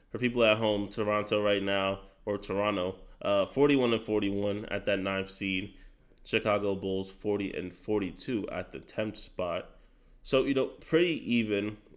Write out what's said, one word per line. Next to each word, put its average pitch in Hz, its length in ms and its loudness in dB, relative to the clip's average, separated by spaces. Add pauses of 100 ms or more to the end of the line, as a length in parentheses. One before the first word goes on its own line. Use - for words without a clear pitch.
(100)
for 117 80 -6
people 120 240 0
at 107 160 6
home, 104 300 2
Toronto 104 560 0
right 101 180 2
now, 98 380 0 (240)
or 104 140 -2
Toronto, 98 560 -2 (260)
uh, 98 260 2
forty-one 135 460 4
and 110 80 2
forty-one 104 680 0
at - 200 -6
that 101 140 0
ninth 95 280 -2
seed. 95 460 -4 (500)
Chicago 104 520 0
Bulls 95 340 -4
forty 104 420 -4
and 87 240 -8
forty-two 104 720 -4
at 90 220 -8
the 67 80 -12
tenth - 380 -6
spot. - 520 -6 (540)
So, 135 220 2
you 135 100 0
know, 131 120 2
pretty 160 680 0
even 107 440 0 (180)